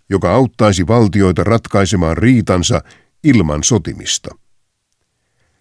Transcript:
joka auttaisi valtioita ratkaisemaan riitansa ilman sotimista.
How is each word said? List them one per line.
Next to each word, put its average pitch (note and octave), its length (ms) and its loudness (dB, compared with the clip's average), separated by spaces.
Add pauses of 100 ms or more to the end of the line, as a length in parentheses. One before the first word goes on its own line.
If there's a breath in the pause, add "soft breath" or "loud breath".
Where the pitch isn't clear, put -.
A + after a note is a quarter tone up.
joka F2 240 0
auttaisi G#2 540 0
valtioita G2 560 2
ratkaisemaan F#2+ 760 -2
riitansa G#2 640 0 (420 soft breath)
ilman D#2+ 400 2
sotimista. - 720 -4 (1300)